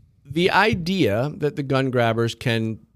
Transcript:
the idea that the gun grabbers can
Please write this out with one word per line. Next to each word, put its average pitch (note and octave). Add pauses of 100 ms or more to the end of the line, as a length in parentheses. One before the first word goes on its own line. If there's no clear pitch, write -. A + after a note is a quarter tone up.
(240)
the E3
idea E3+
that D3
the D3
gun C3+
grabbers A#2
can A2+ (180)